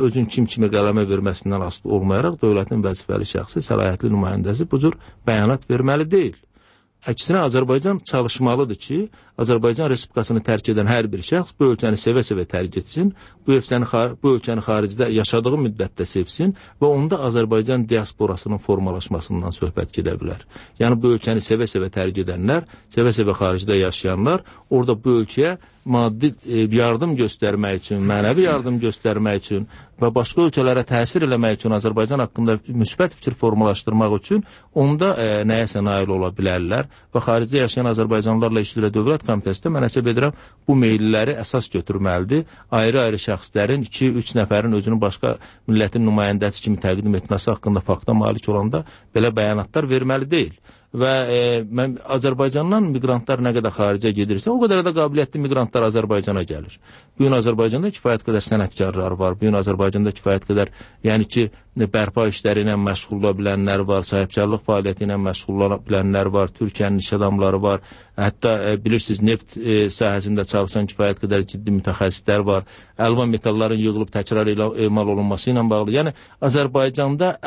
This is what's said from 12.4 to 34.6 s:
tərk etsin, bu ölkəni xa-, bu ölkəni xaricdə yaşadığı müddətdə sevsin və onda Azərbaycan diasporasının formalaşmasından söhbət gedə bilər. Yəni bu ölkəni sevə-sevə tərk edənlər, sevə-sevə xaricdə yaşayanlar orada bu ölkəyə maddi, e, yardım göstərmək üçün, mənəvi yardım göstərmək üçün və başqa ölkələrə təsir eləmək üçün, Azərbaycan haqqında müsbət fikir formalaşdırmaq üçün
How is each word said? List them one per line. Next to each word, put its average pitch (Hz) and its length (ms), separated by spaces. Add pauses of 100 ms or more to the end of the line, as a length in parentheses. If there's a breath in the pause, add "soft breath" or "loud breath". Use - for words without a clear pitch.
tərk 90 380
etsin, 185 320 (340 loud breath)
bu 135 80
ölkəni 123 320
xa-, 120 320
bu 139 160
ölkəni 113 300
xaricdə 107 500
yaşadığı 117 480
müddətdə 98 480
sevsin 175 460 (240 loud breath)
və 147 100
onda 151 380
Azərbaycan 113 580
diasporasının 104 720
formalaşmasından 90 960
söhbət 85 400
gedə 87 240
bilər. 87 240 (380 loud breath)
Yəni 117 180
bu 120 160
ölkəni 113 240
sevə-sevə 107 480
tərk 95 380
edənlər, 95 420 (240 loud breath)
sevə-sevə 110 480
xaricdə 95 400
yaşayanlar 95 640 (260 loud breath)
orada 123 300
bu 120 220
ölkəyə 147 340 (340 soft breath)
maddi, 120 440 (120)
e, 113 200 (100)
yardım 117 420
göstərmək 104 640
üçün, 101 260
mənəvi 104 380
yardım 131 400
göstərmək 107 560
üçün 101 240 (360 loud breath)
və 120 140
başqa 123 320
ölkələrə 131 400
təsir 123 400
eləmək 117 320
üçün, 113 160
Azərbaycan 110 480
haqqında 113 360 (100)
müsbət 127 500
fikir - 220
formalaşdırmaq 107 800
üçün 208 240 (320 loud breath)